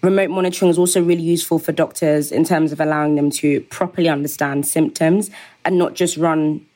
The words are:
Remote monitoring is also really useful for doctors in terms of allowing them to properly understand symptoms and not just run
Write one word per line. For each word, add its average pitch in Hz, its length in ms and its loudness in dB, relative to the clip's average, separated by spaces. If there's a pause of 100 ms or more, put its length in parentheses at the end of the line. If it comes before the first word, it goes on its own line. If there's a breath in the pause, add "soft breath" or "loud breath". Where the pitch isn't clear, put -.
Remote 190 280 2
monitoring 180 400 0
is 165 80 2
also 180 260 2
really 170 200 2
useful 165 340 0
for 156 140 -4
doctors 151 600 0
in 151 120 0
terms 160 280 0
of 151 80 -10
allowing 151 360 0
them 147 160 0
to 143 300 0
properly 180 460 -2
understand 143 600 -2
symptoms 170 640 0 (320 loud breath)
and 190 140 0
not 175 180 0
just 175 200 -2
run 156 500 0 (100)